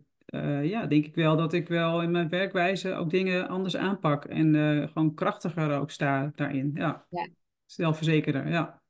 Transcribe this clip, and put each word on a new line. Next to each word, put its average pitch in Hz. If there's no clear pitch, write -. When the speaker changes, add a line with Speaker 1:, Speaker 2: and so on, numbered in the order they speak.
Speaker 1:
eh, 147
ja, 196
denk 147
ik -
wel 160
dat 160
ik 170
wel 170
in 170
mijn 170
werkwijze 185
ook 165
dingen 185
anders 185
aanpak. 160
En, 156
eh, 151
gewoon 156
krachtiger 156
ook 139
sta 139
daarin. 143
Ja. 151
Speaker 2:
Ja. 175
Speaker 1:
Zelfverzekerder, 156
ja. 165